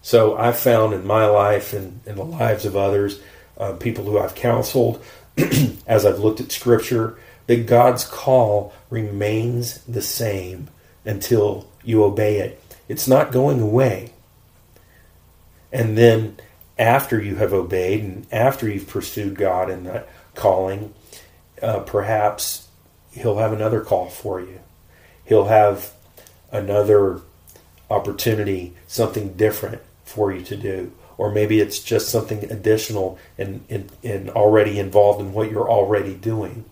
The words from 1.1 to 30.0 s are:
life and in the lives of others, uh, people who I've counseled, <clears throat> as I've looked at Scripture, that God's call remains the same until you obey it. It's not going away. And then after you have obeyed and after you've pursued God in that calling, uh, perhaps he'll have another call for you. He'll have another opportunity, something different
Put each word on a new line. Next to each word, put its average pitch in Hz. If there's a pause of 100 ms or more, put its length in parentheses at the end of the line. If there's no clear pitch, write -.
life 104
and 95
in 104
the 95
lives 113
of 98
others, 101 (360)
uh, 101
people 110
who 104
I've -
counseled, 117 (160)
<clears throat> 147
as 104
I've 95
looked 107
at -
Scripture, 113 (280)
that 120
God's 120
call 110 (160)
remains 110
the 117
same 92 (380)
until 104 (160)
you 110
obey 104
it. 92 (240)
It's -
not 143
going 131
away. 107 (1600)
And 110
then 113 (420)
after 117
you 101
have 104
obeyed 92
and 92
after 117
you've 98
pursued 98
God 92
in 90
that 87 (280)
calling, 98 (680)
uh, 107
perhaps 104 (440)
he'll 104
have 110
another 110
call 90
for 92
you. 92 (640)
He'll 104
have 104 (600)
another 101 (680)
opportunity, 101 (120)
something 107
different - (340)